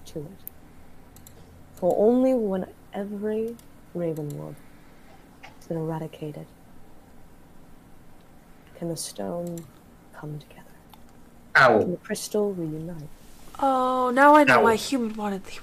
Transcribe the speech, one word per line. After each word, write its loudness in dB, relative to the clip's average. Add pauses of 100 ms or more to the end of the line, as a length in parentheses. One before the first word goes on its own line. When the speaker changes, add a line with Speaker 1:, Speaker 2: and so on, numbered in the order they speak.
Speaker 1:
to -14
it. -14 (1300)
For 0
only 4
when -2 (260)
every -6 (360)
Ravenwood -8 (840)
has -20
been -6
eradicated -10 (2250)
can -6
the -6
stone -8 (480)
come -14
together. -20 (960)
Speaker 2:
Ow. 8
Speaker 1:
Can 0
the -4
crystal -4
reunite? -8 (520)
Speaker 3:
Oh, 0
now 10
I 10
know 6
Speaker 2:
Ow. 6
Speaker 3:
why 6
Human -4
wanted -6
the -14 (120)